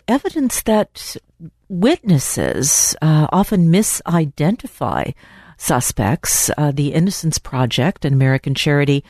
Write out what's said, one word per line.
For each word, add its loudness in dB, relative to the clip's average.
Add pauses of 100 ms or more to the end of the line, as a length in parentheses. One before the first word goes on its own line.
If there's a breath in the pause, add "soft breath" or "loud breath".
evidence -2
that -2 (540)
witnesses, 0
uh, 2
often 2
misidentify -2 (420 loud breath)
suspects. -2
Uh, 2
the -2
Innocence 0
Project, -2
an 0
American 2
charity, 2